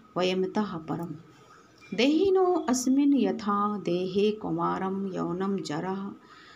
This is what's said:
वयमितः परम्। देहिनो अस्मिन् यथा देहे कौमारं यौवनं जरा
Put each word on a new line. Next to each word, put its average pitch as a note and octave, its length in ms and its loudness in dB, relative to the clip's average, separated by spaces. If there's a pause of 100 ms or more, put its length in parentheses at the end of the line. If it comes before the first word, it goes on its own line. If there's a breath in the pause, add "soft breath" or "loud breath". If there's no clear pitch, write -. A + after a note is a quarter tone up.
(180 loud breath)
वयमितः F#3 600 0
परम्। - 1200 -12
देहिनो F4+ 720 4
अस्मिन् C#4 460 4
यथा G#3 600 0
देहे F#3 540 0
कौमारं F#3 840 -2
यौवनं F3+ 440 -2
जरा F3+ 560 -6 (420 loud breath)